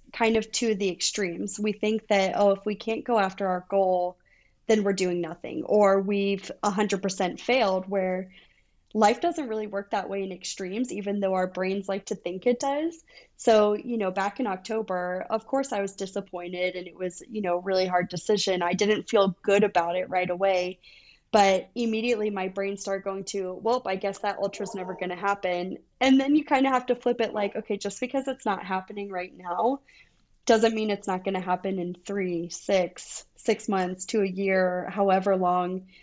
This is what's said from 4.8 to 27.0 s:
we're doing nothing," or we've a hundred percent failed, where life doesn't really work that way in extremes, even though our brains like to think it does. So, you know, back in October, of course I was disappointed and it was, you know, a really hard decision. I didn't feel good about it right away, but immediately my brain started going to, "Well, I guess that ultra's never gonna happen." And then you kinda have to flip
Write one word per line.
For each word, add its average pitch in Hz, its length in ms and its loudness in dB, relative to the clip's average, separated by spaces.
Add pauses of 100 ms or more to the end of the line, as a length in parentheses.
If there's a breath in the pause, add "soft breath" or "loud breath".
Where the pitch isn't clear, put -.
we're 196 80 2
doing 180 280 0
nothing," 170 440 -6
or 196 360 6
we've 196 500 0 (120)
a 208 80 2
hundred 202 320 0
percent 185 380 -2
failed, 196 480 2
where 190 420 -2 (640 soft breath)
life 214 260 4
doesn't 339 280 -2
really 220 180 -4
work 202 240 -6
that 202 180 -2
way 196 140 -4
in 190 80 -6
extremes, 196 600 -6
even 202 260 -4
though 190 160 0
our 185 140 0
brains 190 400 -2
like 196 180 -4
to 214 80 -4
think 180 320 -6
it 247 140 2
does. 294 420 -2 (340 loud breath)
So, 214 380 4
you 233 240 -4
know, 190 140 0
back 196 260 -2
in 254 80 -2
October, 185 840 -4
of 220 160 -4
course 269 260 -2
I 202 80 -2
was 196 160 -4
disappointed 180 800 -4
and 180 100 -8
it 165 100 -18
was, 180 320 -6
you 208 140 -6
know, 175 140 0
a 180 40 -2
really 185 260 2
hard 180 220 2
decision. 185 540 0
I 175 120 0
didn't 208 340 0
feel 196 340 4
good 202 220 6
about 175 320 0
it 185 140 -4
right 180 200 0
away, 185 480 0 (520 loud breath)
but 196 440 4
immediately 226 540 0
my 196 200 -4
brain 196 280 -4
started 196 280 -6
going 196 200 -6
to, 185 380 -6
"Well, 247 240 2
I 190 100 -2
guess 196 220 -4
that 202 200 -4
ultra's 202 360 -6
never 185 200 -6
gonna 180 220 -6
happen." 185 640 -2 (220)
And 262 200 8
then 277 160 4
you 302 80 2
kinda 269 240 4
have 254 180 0
to 254 80 2
flip 240 280 0